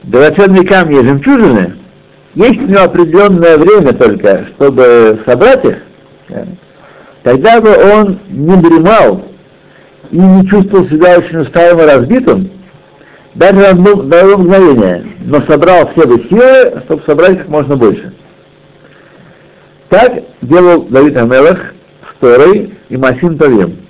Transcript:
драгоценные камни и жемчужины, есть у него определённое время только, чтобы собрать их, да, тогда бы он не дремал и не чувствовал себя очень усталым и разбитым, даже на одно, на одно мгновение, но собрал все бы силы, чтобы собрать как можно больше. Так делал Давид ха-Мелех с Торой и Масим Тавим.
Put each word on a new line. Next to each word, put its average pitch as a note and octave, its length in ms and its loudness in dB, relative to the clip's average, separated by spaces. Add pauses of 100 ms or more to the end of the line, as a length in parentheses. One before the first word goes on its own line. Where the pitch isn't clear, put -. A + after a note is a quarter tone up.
драгоценные F3+ 600 0
камни E3+ 340 0
и A#2+ 40 2
жемчужины, C#3 720 -2 (600)
есть A3 240 0
у C4 80 -6
него F#3+ 160 2
определённое E3+ 760 0
время E3+ 360 2
только, G2 520 -2 (100)
чтобы A#2+ 720 2
собрать F3+ 400 0
их, A2 120 -4 (520)
да, - 160 -14 (800)
тогда F3+ 380 0
бы G#3+ 80 2
он G3+ 500 2 (100)
не D#3 280 -2
дремал E3 680 0 (880)
и E3 60 -6
не F#3+ 300 2
чувствовал F#3+ 400 0
себя F3 300 2
очень E3 220 -4
усталым E3+ 400 0
и D#3+ 60 2
разбитым, C3+ 640 0 (840)
даже G3 240 0
на G3 140 2
одно, F#3+ 320 2
на E3 180 2
одно G3 160 2
мгновение, D3 680 0 (200)
но C#3 160 -2
собрал D#3+ 480 0
все D#3 180 0
бы A#2+ 220 0
силы, B3+ 560 2
чтобы D3+ 180 -8
собрать F3 360 0
как - 100 -16
можно C#3+ 260 -4
больше. A2+ 380 -4 (1800)
Так A#3 340 -2 (180)
делал E3+ 420 0
Давид B2+ 340 0
ха-Мелех C3 560 -2 (300)
с - 180 -20
Торой D3 520 0 (140)
и B2 80 -12
Масим C3+ 420 -4
Тавим. A2 400 -2 (120)